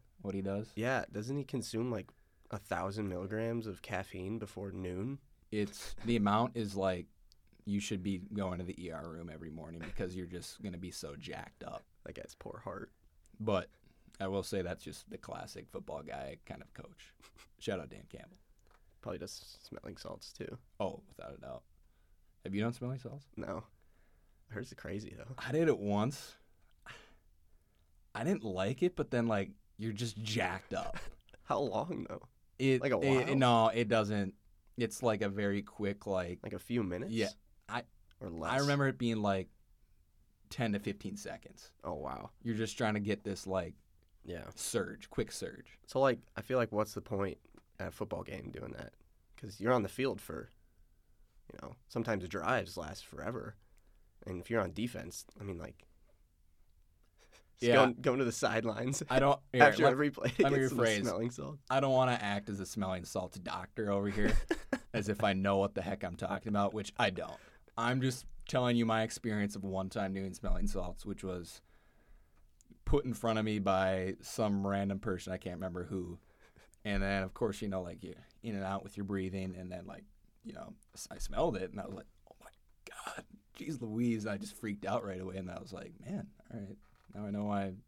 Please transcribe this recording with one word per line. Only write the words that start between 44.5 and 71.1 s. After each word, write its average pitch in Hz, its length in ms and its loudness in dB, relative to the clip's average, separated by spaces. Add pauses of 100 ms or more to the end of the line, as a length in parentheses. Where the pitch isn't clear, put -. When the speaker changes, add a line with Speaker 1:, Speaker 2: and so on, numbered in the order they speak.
Speaker 1:
surge, - 540 -4
quick 107 220 -4
surge. - 560 -10
Speaker 2:
So, - 120 -2
like, 127 200 6 (160)
I - 60 -6
feel 127 180 0
like 113 120 2
what's 104 220 0
the 101 80 -6
point 98 380 -2 (400)
at 92 80 -4
a 90 40 -6
football 98 320 -4
game - 280 -8
doing - 260 -10
that? - 160 -14 (440)
'Cause - 220 -14
you're 113 140 4
on 123 100 4
the 95 60 -4
field 127 320 -2
for, - 280 -10 (1000)
you - 100 -18
know, - 140 -14 (140)
sometimes 107 400 -2
drives 92 480 -2
last 76 280 -10
forever. 107 500 -8 (720)
And 92 160 -6
if - 80 -14
you're 113 120 2
on 90 120 -2
defense, - 520 -6 (140)
I 104 40 -10
mean, 98 140 -6
like, - 280 -12 (1700)
just 120 100 4
Speaker 1:
Yeah. 120 60 10
Speaker 2:
going, 127 260 10
going 127 180 4
to 135 60 4
the 120 60 2
sidelines 113 760 0
Speaker 1:
I 131 100 4
don't, 139 260 6
Speaker 2:
<laughs> - 80 -10
Speaker 1:
here, 151 100 10
Speaker 2:
after 147 200 10
Speaker 1:
let, 139 80 10
Speaker 2:
every 143 200 2
play 120 280 -2
Speaker 1:
let 139 140 8
me 135 60 4
Speaker 2:
to - 40 4
get 131 60 4
some 127 100 0
Speaker 1:
rephrase. 110 220 6
Speaker 2:
smelling 113 300 0
salts. 139 380 -10
Speaker 1:
I 131 100 4
don't 135 140 4
wanna 127 280 6
act 101 280 -2
as 101 100 -2
a 95 60 -4
smelling 92 400 -2
salts 90 340 -4
doctor 90 520 -4
over 101 180 4
here, 104 220 6 (320)
Speaker 2:
<laughs> - 300 -4
Speaker 1:
as 104 160 0
if 104 140 8
I 101 100 12
know 98 240 6
what 98 180 6
the 95 60 0
heck 92 220 -2
I'm 90 120 -4
talking 95 340 -2
about, 101 240 4
which 107 240 -4
I 110 120 6
don't. 87 280 -4 (400)
I'm 123 240 4
just 127 240 2 (220)
telling 123 280 4
you 117 100 6
my 110 180 4
experience 104 520 0
of 98 80 -6
one 95 260 0
time 95 240 -2
doing 95 200 -2
smelling 92 340 4
salts, 90 380 -2
which 101 180 -6